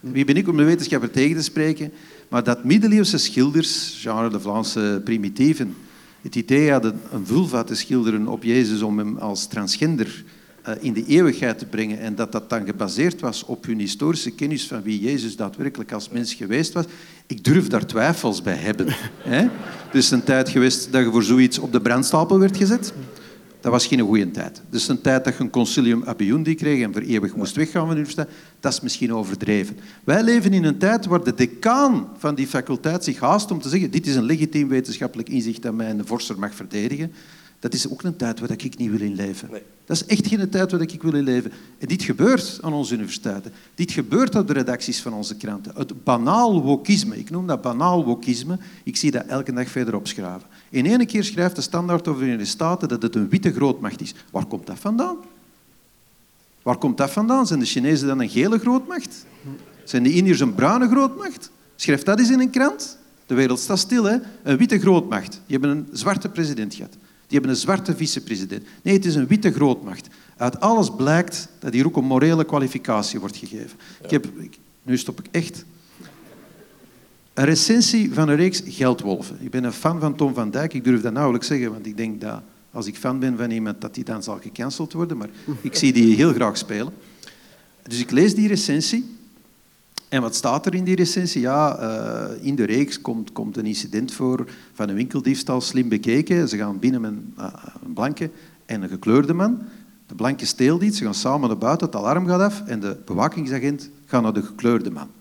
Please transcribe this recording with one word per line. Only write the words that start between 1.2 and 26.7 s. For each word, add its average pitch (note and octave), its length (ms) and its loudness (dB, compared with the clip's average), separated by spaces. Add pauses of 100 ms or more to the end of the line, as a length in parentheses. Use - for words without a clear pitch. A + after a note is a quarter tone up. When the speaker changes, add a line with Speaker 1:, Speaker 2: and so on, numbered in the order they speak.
Speaker 1:
te D#3+ 60 -2
spreken? D3+ 500 -2 (360)
Maar A#2+ 160 0
dat A#2+ 200 0
middeleeuwse G3+ 540 6
schilders, D3 800 0
genre A2+ 300 -2
de G#2 100 -4
Vlaamse G#2 640 -2
primitieven, A2+ 720 0 (480)
het - 120 -12
idee C#3 360 4
hadden A2+ 300 2 (120)
een G2 140 -6
vulva B2 380 0
te A2+ 100 -6
schilderen A2 540 0
op A2+ 140 -6
Jezus A#2 400 2
om G#2+ 160 0
hem G#2+ 180 -4
als G#2 300 -6
transgender, A2+ 760 -2 (380)
eh, A2+ 180 -8
in B2 120 -4
de A2 140 -4
eeuwigheid C3 520 4
te G#2+ 80 -10
brengen G#2+ 320 -4
en A2 160 -6
dat G#2+ 180 -4
dat G#2 180 -6
dan A2 140 -2
gebaseerd G#2 560 -2
was A#2+ 240 -6
op - 220 -10
hun A2 120 -4
historische B2 520 -2
kennis C#3 360 -4
van A2+ 160 -8
wie G#2+ 180 -4
Jezus A2+ 360 -4
daadwerkelijk A2+ 560 -6
als G#2+ 160 -8
mens A#2+ 260 -6
geweest B2 380 -2
was, E3+ 120 -2 (420)
ik A#2 180 -10
durf D#3 220 6
daar - 200 0
twijfels A2+ 560 0
bij F#2+ 120 -2
hebben, F2+ 320 -2 (240)
Speaker 2:
<laughs> - 240 -6
Speaker 1:
hè? D3 60 4
Er A#3+ 100 4 (420)
is C3 180 4
een B2 140 2
tijd C3 240 4
geweest B2+ 440 2
dat B2+ 120 4
je A#2 60 2
voor A2+ 120 4
zoiets B2+ 360 6
op B2 140 -4
de A#2+ 80 4
brandstapel C3 580 4
werd F#3+ 180 6
gezet. G3+ 360 2 (680)
Dat A#2+ 120 0
was A#2+ 140 4
geen B2+ 140 2
goede G2+ 300 4
tijd. - 400 -8
Dus A#2 180 -2
een B2+ 120 0
tijd C3 240 4
dat B2+ 120 0
je - 60 -10
een A#2 80 -2
concilium A#2 540 2
abiendi C3+ 500 0
kreeg D3 280 0